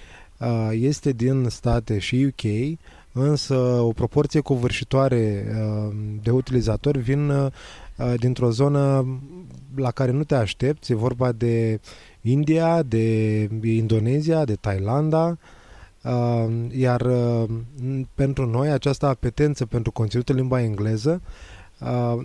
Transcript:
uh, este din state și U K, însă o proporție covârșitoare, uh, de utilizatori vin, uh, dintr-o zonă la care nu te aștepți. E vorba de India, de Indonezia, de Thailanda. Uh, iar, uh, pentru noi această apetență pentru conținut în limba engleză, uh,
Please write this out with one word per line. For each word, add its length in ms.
uh, 340
este 400
din 380
state 500
și 160
U 200
K, 80
însă 460
o 340
proporție 480
covârșitoare, 1080
uh, 460
de 80
utilizatori 680
vin, 300
uh, 180
dintr-o 340
zonă 540
la 160
care 200
nu 120
te 120
aștepți. 560
E 40
vorba 360
de 480
India, 640
de 640
Indonezia, 840
de 100
Thailanda. 840
Uh, 420
iar, 240
uh, 480
pentru 300
noi 240
această 360
apetență 600
pentru 260
conținut 380
în 60
limba 260
engleză, 600
uh, 460